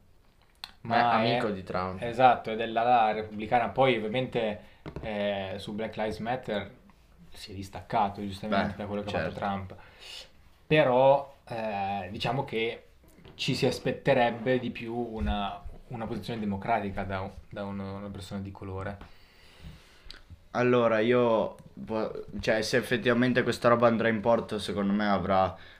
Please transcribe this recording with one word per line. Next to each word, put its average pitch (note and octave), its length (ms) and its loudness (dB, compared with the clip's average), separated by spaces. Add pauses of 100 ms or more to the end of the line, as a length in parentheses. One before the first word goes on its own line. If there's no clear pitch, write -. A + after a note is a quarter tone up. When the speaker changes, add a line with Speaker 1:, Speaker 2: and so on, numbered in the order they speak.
(800)
Speaker 1:
Ma A2+ 160 -2
è A#2 40 6
Speaker 2:
Ma A#2+ 100 4 (120)
è A#2 80 2
Speaker 1:
amico A#2 180 0
di F#2 140 -6
Trump. F#2 400 -4
Speaker 2:
Esatto, A#2+ 480 4
è A2 40 -2
dell'ala A2+ 560 4
repubblicana. G#2+ 580 0
Poi B2+ 280 4
ovviamente, A2 640 -2 (420)
eh, G2+ 560 -4
su G#2+ 160 -10
Black G#2+ 220 -6
Lives A2 240 -4
Matter A2 500 -4 (640)
si - 180 -16
è F#2+ 40 -14
distaccato G2+ 640 -4
giustamente G2+ 520 -2
Speaker 3:
Beh, - 100 -10
Speaker 2:
da - 20 -6
quello G#2 160 -4
che G2+ 80 -8
ha - 100 -6
Speaker 3:
certo. E2 120 -4
Speaker 2:
fatto - 140 -10
Trump. G2 300 -6 (920)
Però, C3+ 680 6 (120)
eh, G2+ 640 -4
diciamo B2 340 -2
che A2+ 380 -4 (500)
ci - 220 -2
si C3+ 100 0
aspetterebbe B2 960 2
di A#2 100 -4
più A2+ 260 -8
una, G#2 640 -4 (280)
una A2+ 180 -8
posizione A2+ 340 -8
democratica G2+ 640 -2
da F#2+ 180 -6
un, G2 100 -10 (180)
da G#2 140 -8
uno, G2 320 -8
una G2+ 140 -10
persona G2 320 -10
di G2 100 -10
colore. G2 460 -10 (1500)
Speaker 3:
Allora, A#2+ 480 4
io, A#2 580 4 (160)
vo-, A2 520 -6 (140)
cioè, A2 220 2
se B2+ 160 0
effettivamente B2 640 2
questa A#2+ 240 0
roba A#2 200 6
andrà A2+ 200 4
in A2 140 2
porto, A2+ 360 2
secondo G2 360 0
me G#2 160 0
avrà F#2+ 440 2 (260)